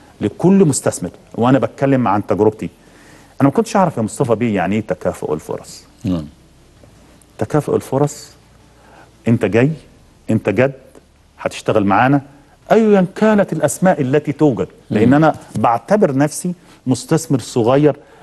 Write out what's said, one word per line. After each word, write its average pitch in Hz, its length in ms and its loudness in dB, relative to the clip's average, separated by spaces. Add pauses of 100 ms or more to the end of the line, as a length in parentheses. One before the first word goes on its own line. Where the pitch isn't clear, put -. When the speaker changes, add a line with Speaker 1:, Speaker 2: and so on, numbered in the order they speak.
(220)
Speaker 1:
لكل 185 440 2
مستثمر. 120 440 -2 (260)
وأنا 127 240 2
بتكلم 131 480 -2
عن 101 200 -2
تجربتي، 107 420 -2 (720)
أنا 139 80 4
ما - 60 -2
كنتش 226 200 -2
أعرف 190 220 0
يا 120 40 -2
مصطفى 117 340 -2
بيه 110 200 -2
يعني 92 200 -2
إيه 110 60 -2
تكافؤ - 520 -6
الفرص. - 500 -12 (200)
Speaker 2:
نعم. 85 220 -4 (1120)
Speaker 1:
تكافؤ - 380 -2
الفرص، - 560 -4 (960)
أنت 117 180 0
جاي، 117 260 2 (580)
أنت - 200 -2
جد، 123 240 0 (680)
هتشتغل - 460 -2
معانا، 123 360 2 (500)
أياً 208 340 4 (100)
كانت 214 380 2
الأسماء 160 480 0
التي 139 300 -2
توجد، 127 360 0 (220)
لأن 107 180 2
Speaker 2:
مم. 127 60 4
Speaker 1:
أنا 151 220 4 (200)
بعتبر 131 600 0
نفسي 151 360 -2 (340)
مستثمر 139 520 -2
صغير 131 560 2 (280)